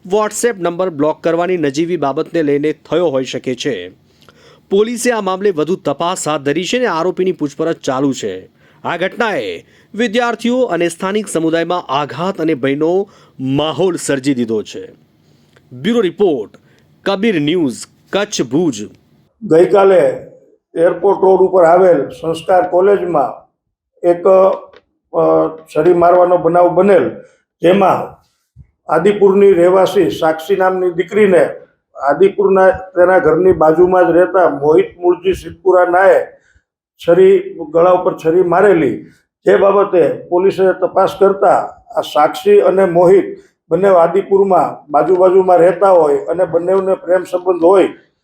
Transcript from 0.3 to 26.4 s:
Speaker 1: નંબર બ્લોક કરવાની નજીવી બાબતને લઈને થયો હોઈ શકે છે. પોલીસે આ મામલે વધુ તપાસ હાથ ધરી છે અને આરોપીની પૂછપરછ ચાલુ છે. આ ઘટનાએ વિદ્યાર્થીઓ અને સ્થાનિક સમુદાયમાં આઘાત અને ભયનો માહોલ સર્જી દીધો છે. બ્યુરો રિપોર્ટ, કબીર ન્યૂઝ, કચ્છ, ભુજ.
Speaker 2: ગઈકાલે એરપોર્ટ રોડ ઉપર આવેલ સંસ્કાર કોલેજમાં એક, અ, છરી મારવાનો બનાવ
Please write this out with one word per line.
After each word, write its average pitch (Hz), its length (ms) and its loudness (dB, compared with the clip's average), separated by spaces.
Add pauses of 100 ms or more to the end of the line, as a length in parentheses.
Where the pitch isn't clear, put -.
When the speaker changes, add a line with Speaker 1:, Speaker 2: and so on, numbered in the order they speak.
Speaker 1:
નંબર 175 320 -4
બ્લોક 151 320 -4
કરવાની 175 340 -2
નજીવી 160 400 -4
બાબતને 147 460 -4
લઈને 143 300 -2
થયો 165 340 -4
હોઈ 135 180 -2
શકે 127 300 -8
છે. 98 380 -8 (800)
પોલીસે 214 400 -2
આ 226 100 -2
મામલે 190 300 -2
વધુ 156 260 -2
તપાસ 170 520 -6
હાથ 151 120 -2
ધરી 143 240 -4
છે 170 120 -4
અને 247 100 -2
આરોપીની 180 460 -2
પૂછપરછ 156 400 -6
ચાલુ 139 400 -4
છે. 95 380 -10 (340)
આ 151 120 -4
ઘટનાએ 175 680 -6 (300)
વિદ્યાર્થીઓ 233 680 -2
અને 175 280 -2
સ્થાનિક 196 400 -6
સમુદાયમાં 165 540 -4 (100)
આઘાત 147 480 -6
અને 160 140 -2
ભયનો 151 540 -2 (320)
માહોલ 147 560 -2
સર્જી 139 380 -4
દીધો 113 280 -4
છે. - 300 -16 (800)
બ્યુરો 190 280 -2
રિપોર્ટ, 170 500 -2 (540)
કબીર 196 360 -2
ન્યૂઝ, 147 440 -4 (280)
કચ્છ, 202 300 -4
ભુજ. 127 420 -4 (580)
Speaker 2:
ગઈકાલે 190 600 4 (720)
એરપોર્ટ 180 480 0
રોડ 185 180 4
ઉપર 185 240 2
આવેલ 170 440 4
સંસ્કાર 180 600 -2
કોલેજમાં 180 920 -2 (500)
એક, 175 180 0 (880)
અ, 160 400 0 (200)
છરી 170 180 4
મારવાનો 180 440 4
બનાવ 170 300 2